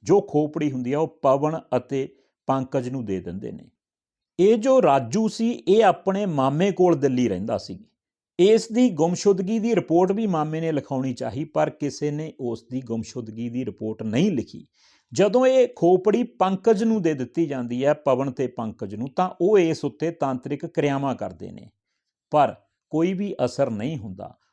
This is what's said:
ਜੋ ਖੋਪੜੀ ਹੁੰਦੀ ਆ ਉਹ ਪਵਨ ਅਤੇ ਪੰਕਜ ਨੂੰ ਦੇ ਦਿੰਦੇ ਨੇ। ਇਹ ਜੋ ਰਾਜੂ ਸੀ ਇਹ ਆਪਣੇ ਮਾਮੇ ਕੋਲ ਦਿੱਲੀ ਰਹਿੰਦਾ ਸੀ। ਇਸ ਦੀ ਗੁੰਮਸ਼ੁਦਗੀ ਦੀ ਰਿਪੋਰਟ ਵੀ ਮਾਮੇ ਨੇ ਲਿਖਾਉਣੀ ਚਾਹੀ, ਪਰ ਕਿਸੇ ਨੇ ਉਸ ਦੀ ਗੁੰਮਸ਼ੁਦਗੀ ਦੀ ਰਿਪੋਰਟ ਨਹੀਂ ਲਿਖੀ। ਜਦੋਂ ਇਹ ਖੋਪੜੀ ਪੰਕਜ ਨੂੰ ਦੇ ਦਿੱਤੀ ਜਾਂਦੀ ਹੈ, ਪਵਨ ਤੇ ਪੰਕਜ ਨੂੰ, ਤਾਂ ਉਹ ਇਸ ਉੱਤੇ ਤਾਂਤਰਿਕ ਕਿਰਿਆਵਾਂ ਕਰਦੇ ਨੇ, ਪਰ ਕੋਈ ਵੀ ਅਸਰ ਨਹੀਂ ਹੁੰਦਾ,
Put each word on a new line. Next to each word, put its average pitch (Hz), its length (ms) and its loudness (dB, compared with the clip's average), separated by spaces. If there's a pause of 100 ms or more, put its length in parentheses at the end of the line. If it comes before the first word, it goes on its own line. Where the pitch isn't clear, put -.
ਜੋ 190 200 4
ਖੋਪੜੀ 151 480 -2
ਹੁੰਦੀ 127 220 -4
ਆ 143 60 0
ਉਹ 156 220 -4
ਪਵਨ 139 380 2 (180)
ਅਤੇ 135 300 -4 (400)
ਪੰਕਜ 135 420 -2
ਨੂੰ 131 160 -8
ਦੇ 98 140 -4
ਦਿੰਦੇ 92 320 -10
ਨੇ। - 180 -18 (720)
ਇਹ 208 180 6
ਜੋ 262 240 4
ਰਾਜੂ 139 460 2
ਸੀ 226 220 -2 (180)
ਇਹ 208 160 6
ਆਪਣੇ 190 440 2
ਮਾਮੇ 151 440 0
ਕੋਲ 180 240 4
ਦਿੱਲੀ 127 340 2
ਰਹਿੰਦਾ 101 280 -4
ਸੀ। 95 200 -10 (600)
ਇਸ 214 320 6
ਦੀ 240 200 4
ਗੁੰਮਸ਼ੁਦਗੀ 180 680 0
ਦੀ 233 160 0
ਰਿਪੋਰਟ 180 360 2
ਵੀ 220 160 -2
ਮਾਮੇ 156 340 -2
ਨੇ 160 100 -2
ਲਿਖਾਉਣੀ 131 420 -4
ਚਾਹੀ, 123 320 -8
ਪਰ 156 260 -2
ਕਿਸੇ 147 400 -6
ਨੇ 151 300 -8
ਉਸ 117 220 -6
ਦੀ 127 180 -10
ਗੁੰਮਸ਼ੁਦਗੀ 113 680 -8
ਦੀ 123 160 -6
ਰਿਪੋਰਟ 110 380 -8
ਨਹੀਂ 127 280 0
ਲਿਖੀ। - 340 -6 (460)
ਜਦੋਂ 208 360 4
ਇਹ 262 280 4
ਖੋਪੜੀ 185 460 2 (180)
ਪੰਕਜ 196 440 2
ਨੂੰ 220 180 2
ਦੇ 160 120 2
ਦਿੱਤੀ 135 320 -2
ਜਾਂਦੀ 127 400 -4
ਹੈ, 147 100 4
ਪਵਨ 135 360 0
ਤੇ 127 160 -4
ਪੰਕਜ 110 480 -8
ਨੂੰ, 117 140 -6
ਤਾਂ 185 200 -2 (120)
ਉਹ 202 180 4
ਇਸ 165 260 0
ਉੱਤੇ 156 280 -4
ਤਾਂਤਰਿਕ 139 520 -6
ਕਿਰਿਆਵਾਂ 139 500 -2
ਕਰਦੇ 92 360 -12
ਨੇ, - 180 -20 (640)
ਪਰ 147 240 2 (360)
ਕੋਈ 165 220 0
ਵੀ 196 200 -6 (120)
ਅਸਰ 127 260 -2
ਨਹੀਂ 117 260 -6
ਹੁੰਦਾ, 95 360 -14 (200)